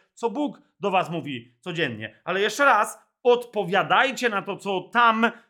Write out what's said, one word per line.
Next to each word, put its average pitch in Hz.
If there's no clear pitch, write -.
co 233
Bóg 254
do 190
was 175
mówi 139
codziennie”. 131
Ale 185
jeszcze 220
raz, 226
odpowiadajcie 220
na 202
to, 190
co 190
tam 226